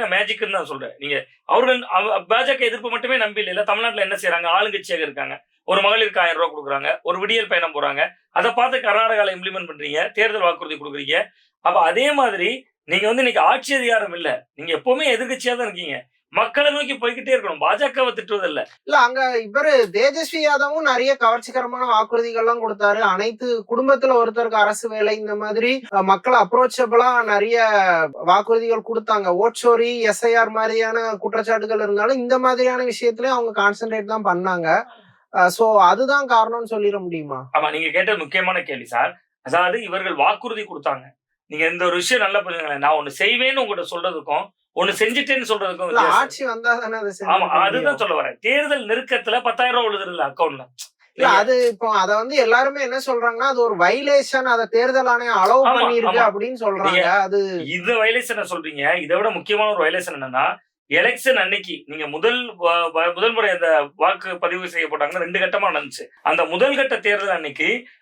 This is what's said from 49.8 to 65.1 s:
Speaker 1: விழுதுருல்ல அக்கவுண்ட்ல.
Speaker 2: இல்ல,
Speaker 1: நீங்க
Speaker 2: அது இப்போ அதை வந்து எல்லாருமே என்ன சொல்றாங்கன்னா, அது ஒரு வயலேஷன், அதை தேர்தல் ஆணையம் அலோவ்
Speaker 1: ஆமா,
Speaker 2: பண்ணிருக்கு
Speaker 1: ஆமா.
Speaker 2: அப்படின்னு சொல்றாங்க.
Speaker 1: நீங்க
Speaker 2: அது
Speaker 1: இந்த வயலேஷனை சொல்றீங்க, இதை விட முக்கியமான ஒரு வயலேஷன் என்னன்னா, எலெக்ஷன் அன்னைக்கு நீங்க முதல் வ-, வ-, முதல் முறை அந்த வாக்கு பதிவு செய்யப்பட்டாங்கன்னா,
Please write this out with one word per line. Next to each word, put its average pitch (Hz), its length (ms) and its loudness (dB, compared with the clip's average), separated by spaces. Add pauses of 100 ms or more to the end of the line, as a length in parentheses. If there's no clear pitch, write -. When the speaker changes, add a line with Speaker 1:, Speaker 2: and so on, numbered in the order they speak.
Speaker 1:
விழுதுருல்ல 180 360 -4
அக்கவுண்ட்ல. 139 400 -2 (540)
Speaker 2:
இல்ல, 262 80 2
Speaker 1:
நீங்க 247 100 6
Speaker 2:
அது 214 180 4 (140)
இப்போ 226 200 -2 (100)
அதை 190 180 2
வந்து 254 200 -2
எல்லாருமே 269 460 4
என்ன 254 240 -4
சொல்றாங்கன்னா, 240 460 0
அது 240 100 2
ஒரு 226 140 2
வயலேஷன், 262 800 2
அதை 233 120 0
தேர்தல் 254 460 2
ஆணையம் 240 300 0
அலோவ் 247 260 6
Speaker 1:
ஆமா, 262 80 4
Speaker 2:
பண்ணிருக்கு 233 440 2
Speaker 1:
ஆமா. 226 80 4
Speaker 2:
அப்படின்னு 220 320 -4
சொல்றாங்க. 196 300 -2
Speaker 1:
நீங்க 180 300 2
Speaker 2:
அது 196 200 0 (280)
Speaker 1:
இந்த 180 240 -2
வயலேஷனை 226 580 0
சொல்றீங்க, 156 340 -6 (180)
இதை 156 140 0
விட 214 140 0
முக்கியமான 208 420 0
ஒரு 175 120 0
வயலேஷன் 175 340 -2
என்னன்னா, 131 280 -2 (440)
எலெக்ஷன் 240 480 2
அன்னைக்கு 190 360 -4 (120)
நீங்க 151 200 -10
முதல் 196 340 -2 (160)
வ-, 170 360 0
வ-, 165 220 0
முதல் 220 200 0
முறை 220 160 0
அந்த 170 180 0 (280)
வாக்கு 185 420 0
பதிவு 180 280 -4
செய்யப்பட்டாங்கன்னா, 160 580 -4